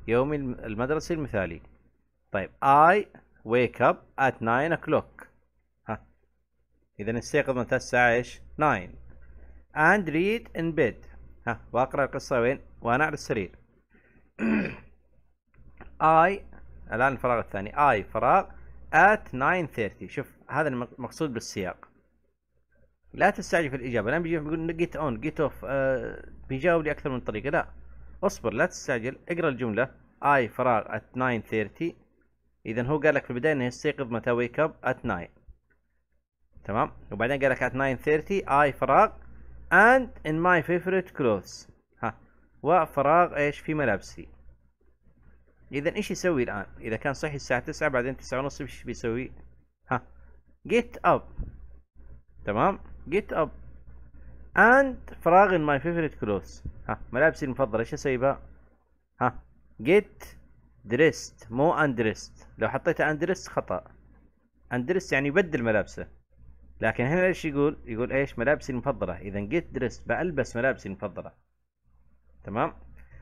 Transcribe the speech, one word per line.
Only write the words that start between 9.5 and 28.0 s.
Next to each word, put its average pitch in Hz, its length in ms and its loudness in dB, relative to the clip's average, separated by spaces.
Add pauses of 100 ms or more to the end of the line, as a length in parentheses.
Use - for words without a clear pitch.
And 175 300 4
read 190 540 -2
in 165 160 -2
bed. 123 300 0 (400)
ها، 117 140 -4 (120)
وأقرأ 131 320 0
القصة 131 360 -2
وين؟ 123 200 2 (200)
وأنا 120 240 2
على 156 100 -2
السرير. 117 460 -6 (800)
<clears throat> 73 300 0 (1300)
I، 165 400 6 (520)
الآن 123 200 2
الفراغ 120 260 0
الثاني. 101 340 -6
I 127 340 4
فراغ 135 400 2 (480)
at 196 260 8 (120)
nine 156 440 0
thirty. 101 300 -4
شوف - 300 -10 (140)
هذا 147 180 0
المقصود 123 640 -6
بالسياق. 104 560 -8 (1200)
لا 151 180 4
تستعجل 170 400 -2
في 127 60 -6
الإجابة، 120 320 -2
الآن 160 140 0
بيجي 165 160 -2
بيقول 160 420 -4
get 170 120 -2
on، 135 340 -4
get 151 240 -2
off، - 140 -16
آه، 131 600 -2 (240)
بيجاوب 160 340 2
لي 147 80 -2
أكثر 147 200 -4
من 123 100 -4
طريقة، 110 300 -6
لا. 156 180 0 (540)